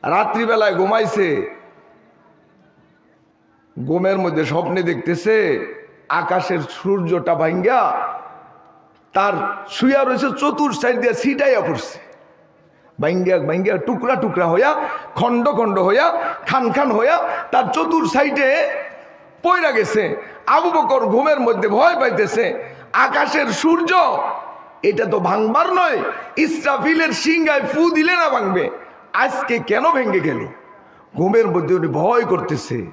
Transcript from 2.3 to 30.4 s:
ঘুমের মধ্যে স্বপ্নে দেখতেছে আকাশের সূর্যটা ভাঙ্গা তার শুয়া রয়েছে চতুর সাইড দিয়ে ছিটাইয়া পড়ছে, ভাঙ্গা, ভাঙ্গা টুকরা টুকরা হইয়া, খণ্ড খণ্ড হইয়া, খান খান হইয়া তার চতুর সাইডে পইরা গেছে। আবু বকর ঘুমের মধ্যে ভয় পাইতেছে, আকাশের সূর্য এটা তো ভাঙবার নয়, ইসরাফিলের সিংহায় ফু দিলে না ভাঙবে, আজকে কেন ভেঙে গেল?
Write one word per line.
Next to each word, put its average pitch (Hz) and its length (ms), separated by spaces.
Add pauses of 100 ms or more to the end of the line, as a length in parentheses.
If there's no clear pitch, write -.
ঘুমের 180 460
মধ্যে 160 280
স্বপ্নে 175 380
দেখতেছে 175 460 (840)
আকাশের 180 420 (160)
সূর্যটা 180 640
ভাঙ্গা 185 400 (1300)
তার 196 180 (420)
শুয়া 277 280
রয়েছে 262 240 (140)
চতুর 294 380
সাইড 247 220
দিয়ে 226 200
ছিটাইয়া 269 460
পড়ছে, 147 300 (1000)
ভাঙ্গা, 180 360 (140)
ভাঙ্গা 190 240 (140)
টুকরা 233 360
টুকরা 180 300
হইয়া, 196 180 (480)
খণ্ড 240 260 (120)
খণ্ড 208 200 (100)
হইয়া, 247 180 (440)
খান 262 160 (100)
খান 277 220
হইয়া 269 180 (360)
তার 254 140 (100)
চতুর 330 280 (100)
সাইডে 277 340 (960)
পইরা 339 340
গেছে। 214 260 (520)
আবু 330 200
বকর 269 260 (120)
ঘুমের 285 340
মধ্যে 214 200 (100)
ভয় 339 240
পাইতেছে, 214 440 (600)
আকাশের 285 420 (140)
সূর্য 339 300 (960)
এটা 220 240
তো 208 40 (120)
ভাঙবার 220 380 (120)
নয়, 302 200 (460)
ইসরাফিলের 311 680 (120)
সিংহায় 311 480
ফু 302 100 (160)
দিলে 320 240
না 320 140
ভাঙবে, 190 300 (580)
আজকে - 320 (140)
কেন 233 160 (100)
ভেঙে 190 320
গেল? 113 140 (720)